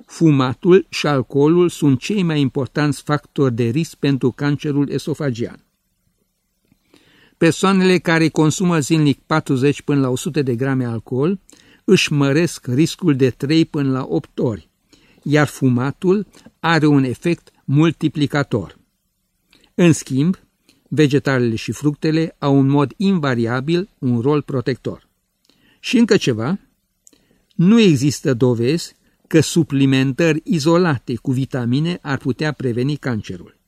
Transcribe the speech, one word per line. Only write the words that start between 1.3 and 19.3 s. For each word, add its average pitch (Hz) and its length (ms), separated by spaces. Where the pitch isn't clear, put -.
sunt 139 320
cei 202 220
mai 160 180
importanți 143 600
factori 139 520
de 120 100
risc 131 300
pentru 139 360
cancerul 143 600
esofagian. 131 760
Persoanele 185 600
care 160 300
consumă 165 500
zilnic 147 480
patruzeci 143 560
până 143 180
la 135 80
o 127 80
sută 147 260
de 127 120
grame 131 300
alcool 127 560
își - 240
măresc 143 540
riscul 147 500
de 127 140
trei 156 340
până 143 260
la 131 180
opt 160 300
ori, 117 300
iar 147 240
fumatul 139 800
are 160 260
un 143 180
efect 131 460
multiplicator. 143 1120